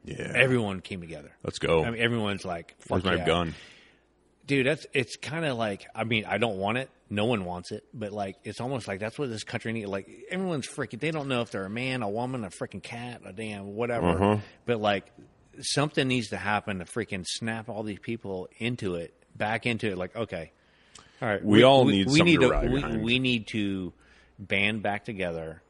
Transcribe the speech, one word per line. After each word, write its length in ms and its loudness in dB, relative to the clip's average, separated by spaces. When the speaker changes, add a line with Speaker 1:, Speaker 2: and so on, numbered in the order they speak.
Speaker 1:
Yeah. 300 -8
Speaker 2:
Everyone 440 2
came 220 -8
together. 300 -14
Speaker 1:
Let's 140 -6
go. 260 4
Speaker 2:
I 60 0
mean, 100 -6
everyone's 460 0
like, 300 -8
Speaker 1:
"Where's 160 0
Speaker 2:
"Fuck 80 4
Speaker 1:
my 60 4
Speaker 2:
yeah." 80 0
Speaker 1:
gun?" 300 2
Speaker 2:
Dude, 220 2
that's, 260 0
it's 220 0
kinda 400 -4
like, 400 -4
I 80 -2
mean, 220 0
I 120 0
don't 200 0
want 200 0
it. 120 -6
No 160 0
one 200 2
wants 260 -8
it. 120 -10
But, 180 -8
like, 300 -6
it's 180 -8
almost 260 -4
like 120 -4
that's 180 -6
what 120 -4
this 140 -8
country 300 -6
needs. 160 -4
Like, 180 -6
everyone's 380 -2
freaking, 320 -8
they 120 -2
don't 160 -4
know 140 0
if 100 -4
they're 140 -4
a 40 -8
man, 340 -4
a 60 -2
woman, 360 -4
a 40 -8
freaking 340 -10
cat, 420 -12
a 80 -14
damn 420 -8
whatever. 340 2
Speaker 1:
Uh-huh. 280 6
Speaker 2:
But, 120 0
like, 320 2
something 460 0
needs 220 0
to 80 -4
happen 420 0
to 60 -8
freaking 420 -6
snap 420 -6
all 140 -6
these 160 -6
people 480 -6
into 360 -2
it, 180 -8
back 300 -2
into 220 0
it. 100 -2
Like, 180 -6
okay. 360 -6
All 60 -2
right. 160 0
Speaker 1:
We 160 4
Speaker 2:
We, 40 12
Speaker 1:
all 220 10
Speaker 2:
we, 80 4
Speaker 1:
need 140 6
Speaker 2:
we 120 4
Speaker 1:
something 80 8
Speaker 2:
need 140 8
Speaker 1:
to 60 8
Speaker 2:
to, 40 6
Speaker 1:
rally 180 2
Speaker 2:
we, 120 2
Speaker 1:
behind. 220 -2
Speaker 2:
we 160 2
need 280 0
to 440 -2
band 440 0
back 200 -2
together. 680 -6